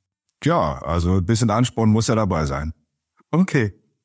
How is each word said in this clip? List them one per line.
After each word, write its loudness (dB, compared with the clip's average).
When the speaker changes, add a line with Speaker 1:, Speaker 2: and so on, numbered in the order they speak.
Speaker 1:
Ja, 0
also 0
ein 0
bisschen 0
Ansporn 0
muss 2
ja 0
dabei 0
sein. -6
Speaker 2:
Okay. 0